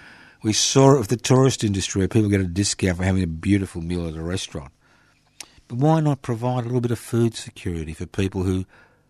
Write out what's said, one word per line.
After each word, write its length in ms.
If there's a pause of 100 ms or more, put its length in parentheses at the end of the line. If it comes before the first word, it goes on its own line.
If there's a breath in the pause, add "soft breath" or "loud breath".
(440 loud breath)
We 100
saw 420
it 40
with 100
the 80
tourist 460
industry 360
where 80
people 220
get 120
a 40
discount 520
for 60
having 200
a 40
beautiful 540
meal 260
at 80
a 80
restaurant. 480 (960 loud breath)
But 100
why 220
not 220
provide 420
a 40
little 140
bit 100
of 80
food 360
security 580
for 120
people 380
who 220 (440 soft breath)